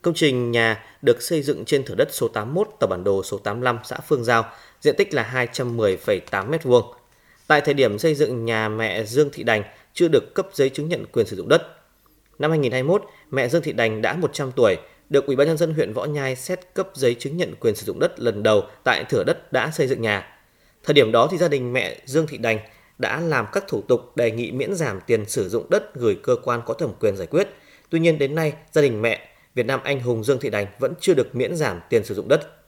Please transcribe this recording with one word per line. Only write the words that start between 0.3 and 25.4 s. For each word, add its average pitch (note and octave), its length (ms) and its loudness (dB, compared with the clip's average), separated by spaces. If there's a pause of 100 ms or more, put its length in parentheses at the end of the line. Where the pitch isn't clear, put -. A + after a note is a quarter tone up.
nhà A2+ 320 0 (180)
được A#2+ 200 2
xây D#3 200 -2
dựng C3 240 -4
trên C#3 180 0
thửa G2+ 120 -10
đất B2 160 2
số A#2 160 -4
tám G#2+ 200 -4
mươi C#3 60 -8
mốt, - 260 -2
tờ A2 80 2
bản F2+ 160 -4
đồ G2 200 0
số - 140 -8
tám G#2 220 -6
mươi B2+ 60 -4
lăm, A#2 180 0
xã - 140 -10 (100)
Phương B2+ 160 0
Giao, A2+ 220 2 (360)
diện D3 160 4
tích G3 160 0
là B2 100 0
hai B2 300 -2
trăm B2 240 -4
mười G2 200 2
phẩy G2 220 0
tám G2+ 320 -4
mét D#3 120 -4
vuông. B2 300 4 (540)
Tại D3+ 140 4
thời D3 120 0
điểm A2+ 260 2
xây D#3 160 2
dựng A#2+ 300 0
nhà, A2 240 0
mẹ A2 340 -2
Dương C3+ 300 2
Thị - 100 -12
Đành A2 200 2 (300)
chưa F3 140 2
được D3+ 260 2
cấp - 200 -2
giấy C3+ 160 2
chứng D3 200 -6
nhận A2+ 220 -4
quyền A2+ 140 2
sử G#2 100 -10
dụng F#2 140 -8
đất. E3 120 6 (760)
Năm D3+ 120 0
hai D#3+ 80 2
nghìn C3 120 0
hai C3 120 -2
mươi D3 60 0
mốt, G3 140 2 (280)
mẹ B2+ 180 0
Dương E3 120 2
Thị D#3 120 -6
Đành A2 280 0
đã A2+ 120 0
một E3 200 -2
trăm C3+ 180 -6
tuổi, G#2+ 260 4 (320)
được C#3+ 160 2
Ủy C#3 100 -2
ban C#3+ 120 4
Nhân D#3+ 100 0
dân D#3+ 160 0
huyện G#2+ 200 -2
Võ A#2+ 120 -4
Nhai C#3 300 -4
xét F3+ 240 -8 (140)
cấp F#3 200 -4
giấy B2 260 2
chứng D3 180 -6
nhận C#3 220 -4
quyền A2 160 0
sử - 100 -12
dụng - 140 -6
đất E3+ 200 -2
lần G#2+ 240 -2
đầu G#2+ 200 4 (200)
tại A2 260 0
thửa A2 140 0
đất - 300 -4
đã B2+ 180 0
xây C#3+ 160 -2
dựng B2+ 140 -2
nhà. G#2 260 -2 (560)
Thời D3 100 0
điểm A#2+ 180 6
đó A#2+ 200 6
thì F3+ 60 -4
gia E3+ 100 2
đình B2+ 260 -2
mẹ F#2 320 -4
Dương D3+ 220 0
Thị D3+ 100 -12
Đành A2+ 220 -2 (380)
đã A#2 220 -2
làm D3 340 0
các G3 140 -2
thủ A2 140 -2
tục - 360 0
đề A#2 140 2
nghị A2+ 200 -4
miễn C3+ 240 -2
giảm A#2+ 320 -2
tiền G#2+ 180 2
sử G2 240 -4